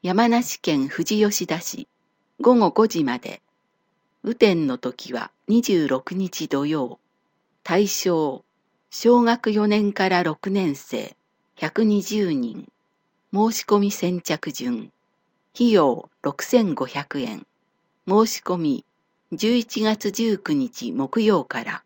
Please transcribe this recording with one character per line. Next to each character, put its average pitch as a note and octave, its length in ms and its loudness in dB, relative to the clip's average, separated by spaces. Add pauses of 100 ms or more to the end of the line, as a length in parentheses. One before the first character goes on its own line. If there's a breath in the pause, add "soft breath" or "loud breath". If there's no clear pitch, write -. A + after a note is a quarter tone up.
山 G3+ 240 4
梨 A#3+ 320 0
県 C#3+ 300 0
富 E3 160 -4
士 G#3+ 200 2
吉 G3+ 220 -2
田 E3+ 140 -6
市、 - 260 -12 (540)
午 B3 140 6
後 G#3 160 4
五 A3 160 4
時 E3 180 0
ま B2 140 -4
で。 - 220 -14 (800)
雨 A#3 140 -4
天 F3 320 4
の B2+ 100 -4
時 B2 360 -10
は - 180 -8 (160)
二 A3+ 140 4
十 E3+ 260 2
六 - 260 -4
日 F3 360 -6
土 C#3 160 -2
曜。 D3 340 -4 (640)
対 G3 240 2
象、 D#3+ 560 -2 (480)
小 A#3+ 300 4
学 A#3 320 2
四 G#3 120 2
年 G#3 280 2
か F#3+ 160 0
ら F3+ 140 2
六 D#3+ 260 -4
年 F#3+ 260 0
生、 - 400 -10 (400)
百 G#3+ 300 0
二 G#3 160 4
十 G3+ 320 -2
人。 A#2+ 360 -6 (640)
申 G#3+ 220 2
し - 100 -6
込 G#3 160 4
み G3+ 120 2
先 F3+ 280 -2
着 D#3 320 -6
順。 A#2+ 400 -8 (600)
費 A#3+ 180 2
用、 D3 380 2 (120)
六 - 220 -6
千 G3+ 320 2
五 C3+ 100 -4
百 C#3+ 360 -8
円。 A2 260 -10 (580)
申 G#3+ 220 4
し - 140 -8
込 F3+ 160 -4
み、 D3 280 -2 (460)
十 G#3+ 240 0
一 A3+ 280 -2
月 G#3+ 280 0
十 A3 260 0
九 E3 160 -4
日 C3+ 380 -4
木 A#3 300 -2
曜 G#3 240 4
か A2+ 180 -8
ら。 - 220 -10